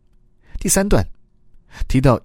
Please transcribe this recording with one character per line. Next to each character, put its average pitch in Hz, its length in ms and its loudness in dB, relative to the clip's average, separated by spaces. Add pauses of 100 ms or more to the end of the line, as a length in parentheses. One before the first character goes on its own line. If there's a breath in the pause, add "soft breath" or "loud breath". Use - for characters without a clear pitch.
(580 loud breath)
第 190 100 -6
三 196 200 0
段 107 160 4 (840 loud breath)
提 131 120 0
到 131 240 2